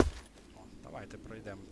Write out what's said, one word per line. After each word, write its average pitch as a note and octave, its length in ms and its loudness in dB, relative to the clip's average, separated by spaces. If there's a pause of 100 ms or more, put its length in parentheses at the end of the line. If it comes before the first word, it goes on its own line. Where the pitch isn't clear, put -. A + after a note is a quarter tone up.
(560)
О, - 40 -12 (220)
давайте G2 360 -6
пройдемо G2+ 540 -6